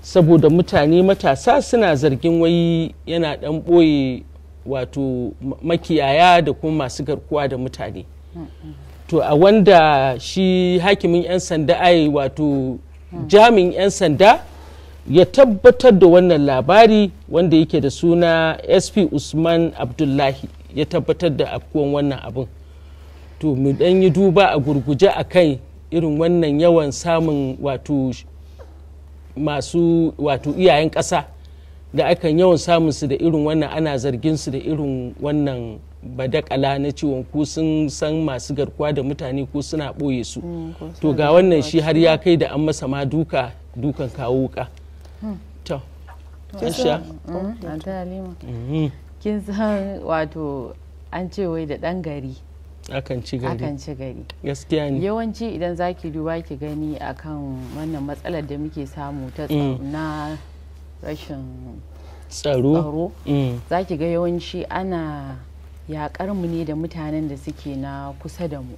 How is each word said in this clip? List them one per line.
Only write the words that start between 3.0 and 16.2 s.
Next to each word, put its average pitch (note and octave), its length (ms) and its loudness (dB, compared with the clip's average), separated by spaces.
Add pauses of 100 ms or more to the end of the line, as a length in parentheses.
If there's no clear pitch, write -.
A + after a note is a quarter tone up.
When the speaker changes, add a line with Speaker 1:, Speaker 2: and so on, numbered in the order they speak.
Speaker 1:
yana E3 300 -4
ɗan D#3 260 -6
ɓoye D3+ 600 4 (440)
wato B2+ 680 -6 (100)
ma-, C3+ 200 -8
makiyaya E3+ 840 4
da C#3+ 80 -2
kuma D#3 320 -2
masu C3 200 -8
garkuwa C#3+ 440 -4
da C3 100 -6
mutane. A2+ 460 -10 (1040)
To, E3 160 0
a D3+ 100 2
wanda D#3+ 880 6
shi F#3 580 0
hakimin F3 460 2
'yan F3+ 160 -2
sanda, D#3+ 400 0
ai, F3 280 6
wato C#3 720 -2 (480)
jami'in G3+ 460 6
'yan G3 180 0
sanda F#3+ 540 4 (680)
ya E3+ 160 8
tabbatar B3 720 6
da F#3 80 10
wannan E3+ 400 6